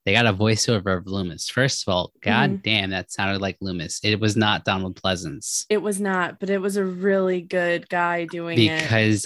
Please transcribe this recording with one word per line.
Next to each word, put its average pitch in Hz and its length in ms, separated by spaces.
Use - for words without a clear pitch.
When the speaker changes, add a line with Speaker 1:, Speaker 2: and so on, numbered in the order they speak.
Speaker 1:
They 98 80
got 117 140
a 107 60
voiceover 104 640
of 92 80
Loomis. 92 420
First - 380
of 101 40
all, 90 180
Speaker 2:
Mm-hmm. - 200
Speaker 1:
god 139 320
damn, 104 300
that 92 200
sounded 98 300
like 95 180
Loomis. 90 440
It 107 160
was 107 180
not 104 280
Donald 95 300
Pleasance. 87 720
Speaker 2:
It 214 140
was 196 180
not, 185 400
but 196 120
it 196 80
was 196 180
a 196 80
really 185 560
good 175 480
guy 175 360
doing 170 340
it. 160 240
Speaker 1:
Because 110 420